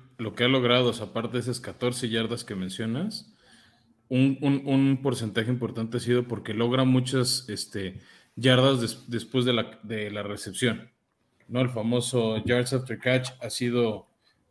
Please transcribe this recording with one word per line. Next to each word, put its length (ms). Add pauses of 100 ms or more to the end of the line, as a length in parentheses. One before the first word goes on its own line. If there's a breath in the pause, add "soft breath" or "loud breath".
(180)
lo 160
que 100
ha 40
logrado, 420
o 40
sea, 140
aparte 260
de 80
esas 180
catorce 500
yardas 340
que 120
mencionas, 800 (720 soft breath)
un, 340
un, 240
un 380
porcentaje 480
importante 460
ha 20
sido 280
porque 280
logra 280
muchas, 640
este, 520 (360 loud breath)
yardas 460
des-, 260
después 380
de 80
la, 300
de 260
la 140
recepción, 640 (580)
¿no? 140
El 80
famoso 760
yards 300
after 240
catch 320 (120)
ha 100
sido 560 (440)